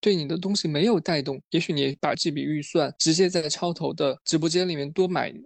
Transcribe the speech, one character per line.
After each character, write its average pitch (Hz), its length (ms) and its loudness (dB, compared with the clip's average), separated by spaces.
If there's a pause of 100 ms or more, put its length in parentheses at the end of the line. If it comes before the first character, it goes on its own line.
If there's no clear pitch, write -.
对 208 140 4
你 151 120 -2
的 156 100 -2
东 190 180 -2
西 175 120 -2
没 151 180 2
有 226 140 4
带 156 240 0
动， 135 260 -6
也 165 100 2
许 165 140 -2
你 139 260 0
把 143 140 0
这 - 160 -2
笔 143 140 -4
预 151 180 -2
算 - 380 0
直 160 160 4
接 185 120 4
在 170 220 -2
超 175 240 -2
投 147 200 -4
的 151 220 -2 (100)
直 165 120 0
播 160 100 2
间 180 200 2
里 170 80 -2
面 143 160 -6
多 185 160 2
买 156 260 -2 (120)